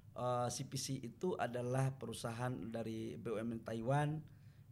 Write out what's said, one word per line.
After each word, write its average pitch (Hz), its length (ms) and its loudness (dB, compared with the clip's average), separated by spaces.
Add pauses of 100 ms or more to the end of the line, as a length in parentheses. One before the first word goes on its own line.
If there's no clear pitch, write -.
(120)
Eh, 123 400 2
C 131 160 -4
P - 80 -6
C 135 240 0
itu 131 400 0
adalah 123 560 2
perusahaan 117 560 -2
dari 113 640 -2
B - 160 -2
U 104 80 2
M 117 160 0
N 117 80 -6
Taiwan 139 560 4 (520)